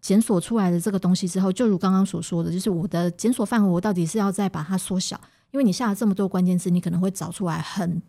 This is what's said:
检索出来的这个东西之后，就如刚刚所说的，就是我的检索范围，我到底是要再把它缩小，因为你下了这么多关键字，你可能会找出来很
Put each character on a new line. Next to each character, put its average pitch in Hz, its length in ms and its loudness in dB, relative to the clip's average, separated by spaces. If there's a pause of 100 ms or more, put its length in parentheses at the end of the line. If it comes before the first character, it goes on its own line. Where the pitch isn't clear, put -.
检 202 220 4
索 196 180 2
出 226 160 -2
来 196 140 2
的 175 100 2
这 202 120 -2
个 196 40 0
东 180 200 2
西 190 100 -4
之 180 140 -2
后， 190 100 2
就 233 160 0
如 208 100 4
刚 190 160 2
刚 190 140 4
所 170 160 -6
说 170 220 -2
的， 165 80 -2
就 180 80 -4
是 208 100 -2
我 170 160 -2
的 175 240 -2
检 214 220 0
索 247 120 -2
范 226 160 0
围， 202 80 4
我 175 120 2
到 214 120 0
底 175 140 0
是 185 120 -4
要 202 120 0
再 196 180 -2
把 170 140 -6
它 180 160 -2
缩 185 220 -2
小， - 200 -8 (300)
因 269 80 -4
为 285 60 4
你 196 80 4
下 233 160 -2
了 202 80 0
这 233 100 -2
么 202 80 2
多 196 140 0
关 180 180 2
键 180 100 4
字， 180 140 -2
你 175 100 2
可 180 100 -4
能 170 100 0
会 190 100 0
找 165 220 -8
出 202 140 -6
来 160 140 -4
很 170 480 -4